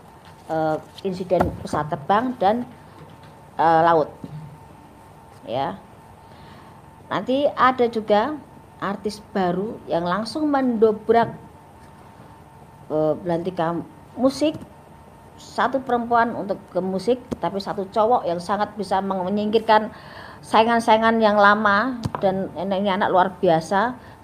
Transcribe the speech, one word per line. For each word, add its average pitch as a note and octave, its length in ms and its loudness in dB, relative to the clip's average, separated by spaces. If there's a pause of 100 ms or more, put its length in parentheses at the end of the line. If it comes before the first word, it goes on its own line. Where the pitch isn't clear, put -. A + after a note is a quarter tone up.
(480)
eh, D#3 300 -2 (260)
insiden F3 560 -2
pesawat - 320 -4
terbang A3 480 0
dan, G3+ 160 2 (1040)
eh, D#3+ 240 4
laut. E3 240 4 (1400)
Ya. C3+ 360 -6 (1300)
Nanti B3+ 440 -2
ada B3 360 2
juga A3 480 0 (380)
artis G3+ 440 -8 (120)
baru F#3+ 440 -2 (120)
yang E3+ 160 -2
langsung A3+ 440 -4
mendobrak, A3+ 840 2 (1600)
eh, D3+ 280 0
belantika F3 560 -4 (440)
musik. C4+ 400 0 (800)
Satu B3+ 480 -4
perempuan A#3 480 0
untuk G3 240 -6 (160)
ke F3+ 80 -2
musik, F#3+ 400 -2 (160)
tapi F#3+ 240 -6
satu G3+ 320 -6
cowok A3+ 320 2
yang F3 160 -4
sangat G#3 320 -4
bisa F#3+ 320 -2
menyingkirkan G#3 880 0 (480)
saingan-saingan A3+ 800 4
yang G#3 160 4
lama. G#3 640 4 (160)
Dan F#3+ 400 0
ini G3 320 -2
anak F#3+ 240 0
luar F#3 240 2
biasa, F#3+ 560 0 (300)